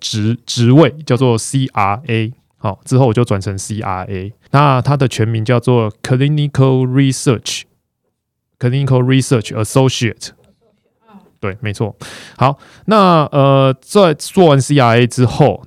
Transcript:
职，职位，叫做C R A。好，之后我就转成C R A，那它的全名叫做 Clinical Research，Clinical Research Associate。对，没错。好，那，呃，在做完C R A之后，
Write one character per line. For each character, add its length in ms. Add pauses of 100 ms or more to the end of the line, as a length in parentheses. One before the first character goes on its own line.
职， 340 (120)
职 260
位， 160 (160)
叫 100
做 220
C 380
R 320
A。 260 (240)
好， 300
之 100
后 100
我 60
就 100
转 160
成 200
C 220
R 260
A， 260 (180)
那 320
它 140
的 100
全 220
名 160
叫 160
做 320 (100)
Clinical 840
Research，Clinical 2250
Research 480
Associate。 760 (1120)
对， 200
没 120
错。 220 (420)
好， 220 (280)
那， 400
呃， 540
在 340
做 320
完 140
C 160
R 200
A 100
之 180
后， 420